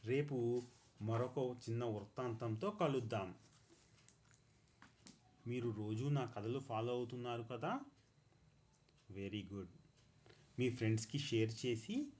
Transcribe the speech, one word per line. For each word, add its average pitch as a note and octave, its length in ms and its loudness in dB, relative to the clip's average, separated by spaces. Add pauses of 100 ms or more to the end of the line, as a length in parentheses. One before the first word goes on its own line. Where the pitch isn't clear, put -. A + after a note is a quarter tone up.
రేపు B2 580 2 (400)
మరొక A#2 360 2
చిన్న B2 460 0
వృత్తాంతంతో A2+ 840 -2
కలుద్దాం. A#2 640 2 (2000)
మీరు A#2+ 220 0
రోజూ A2 400 -2
నా C#3+ 160 4
కథలు A2+ 340 -2
ఫాలో A#2+ 340 0
అవుతున్నారు B2 500 -2
కదా? B2+ 380 -2 (1300)
Very G2 320 -4
good. F#2+ 220 -6 (920)
మీ B2 120 4
ఫ్రెండ్స్కి A2 480 2
షేర్ A2+ 480 2
చేసి G#3 400 0 (140)